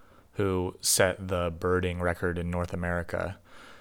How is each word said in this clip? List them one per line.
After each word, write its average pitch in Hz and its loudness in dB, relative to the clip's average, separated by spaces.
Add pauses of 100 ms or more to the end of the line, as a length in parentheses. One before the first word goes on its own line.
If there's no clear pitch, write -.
(340)
who 92 0
set 95 2
the 87 0
birding 90 2
record 87 0
in 87 -2
North 87 -2
America 87 -2 (420)